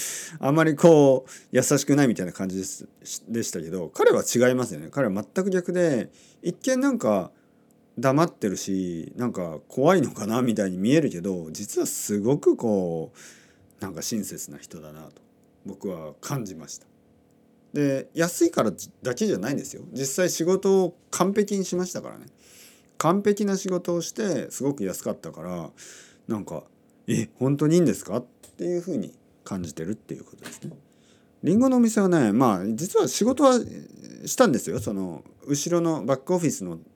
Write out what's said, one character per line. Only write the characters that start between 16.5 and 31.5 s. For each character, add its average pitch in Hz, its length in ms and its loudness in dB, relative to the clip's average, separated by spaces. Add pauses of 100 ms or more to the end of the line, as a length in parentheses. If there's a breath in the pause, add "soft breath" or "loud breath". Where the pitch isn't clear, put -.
ま 78 140 -18
し - 100 -16
た。 - 80 -20 (880)
で、 139 400 0
安 170 320 0
い 339 60 2
か - 100 2
ら 143 100 2 (300)
だ - 140 -4
け 220 100 -2
じ 190 80 2
ゃ 101 60 -2
な 107 100 -4
い 143 60 -2
ん - 20 -2
で - 80 -6
す - 80 -14
よ。 - 80 -16 (100)
実 135 260 -6
際 180 120 2
仕 165 140 -2
事 190 400 4
を 170 120 -2 (140)
完 190 240 0
璧 208 240 2
に 190 80 -2
し 180 100 -6
ま 180 120 0
し - 60 -10
た - 100 -10
か - 60 -12
ら 53 100 -16
ね。 - 80 -20 (760 soft breath)
完 180 180 2
璧 208 220 2
な 196 140 0
仕 190 100 -8
事 180 260 -2
を 170 80 0
し - 120 -8
て、 170 360 -4
す - 140 -10
ご 143 100 0
く 107 120 -6
安 90 180 -6
か 113 80 -4
っ 95 40 -6
た - 180 -14
か 78 80 -16
ら、 85 300 -8 (580 loud breath)
な 113 80 -4
ん 92 80 -8
か、 80 180 -10 (420)
「え、 110 220 -2 (100)
本 139 200 0
当 151 100 2
に 160 80 4
い - 40 6
い - 20 6
ん 165 40 4
で 110 80 2
す - 120 -12
か？」 95 120 -6
っ - 80 -8 (320)
て - 60 -10
い 175 140 -2
う 175 40 -6
ふ 175 120 -8
う 135 40 -4
に - 160 -8 (300)
感 95 180 -8
じ 80 140 -10
て 80 80 -10
る 87 80 -6
っ 110 40 -8
て - 180 -14
い 67 60 -14
う - 40 -20
こ - 140 -20
と - 80 -20
で - 80 -18
す - 100 -20
ね。 - 140 -14 (640 soft breath)
リ 160 120 2